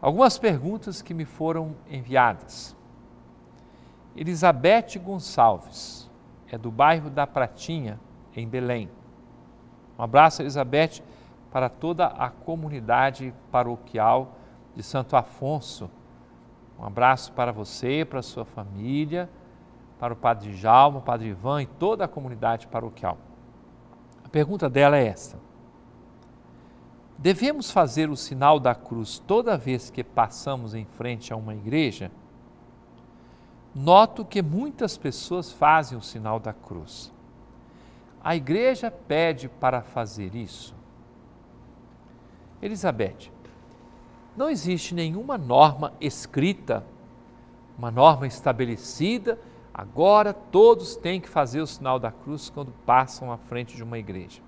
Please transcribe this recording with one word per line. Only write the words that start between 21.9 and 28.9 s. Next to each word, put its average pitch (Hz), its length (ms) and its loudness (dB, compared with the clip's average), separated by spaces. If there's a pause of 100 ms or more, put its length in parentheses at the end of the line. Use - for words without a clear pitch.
a - 20 -6
comunidade 117 600 -4
paroquial. 110 500 -6 (1040)
A - 60 -20
pergunta 151 400 0
dela 143 280 6
é 131 80 4
esta: - 320 -8 (1800)
devemos 233 520 0
fazer 151 400 2
o 147 60 -4
sinal 143 440 4
da 123 140 2
cruz - 460 -10